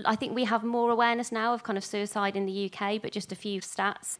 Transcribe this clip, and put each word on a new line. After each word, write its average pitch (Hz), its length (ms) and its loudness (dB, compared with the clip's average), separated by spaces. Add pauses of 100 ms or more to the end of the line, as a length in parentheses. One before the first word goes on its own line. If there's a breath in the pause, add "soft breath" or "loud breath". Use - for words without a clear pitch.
I 220 100 4
think 233 200 -2
we 254 80 2
have 220 200 2
more 233 280 4
awareness 233 400 4
now 233 240 0
of 226 80 -4
kind 208 120 -2
of 196 80 -2
suicide 202 520 -2
in 196 100 0
the 190 60 -2
U 196 180 -2
K, 202 300 -2
but - 120 -8
just 202 200 -6
a 190 40 -8
few 196 260 -4
stats - 580 -4